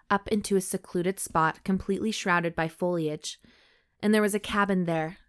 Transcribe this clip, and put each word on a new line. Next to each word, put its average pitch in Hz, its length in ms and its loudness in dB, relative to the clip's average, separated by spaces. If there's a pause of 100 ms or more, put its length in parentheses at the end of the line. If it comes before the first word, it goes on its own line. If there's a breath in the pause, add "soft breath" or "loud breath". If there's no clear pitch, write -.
(100)
up 202 180 2
into 202 280 0
a 190 40 4
secluded 190 600 -4
spot - 440 0
completely 196 460 0
shrouded 170 460 0
by 165 120 0
foliage. 160 680 -4 (640 soft breath)
And 208 100 4
there 214 100 6
was 208 120 2
a 208 60 -2
cabin 196 440 0
there, 165 340 -2 (100)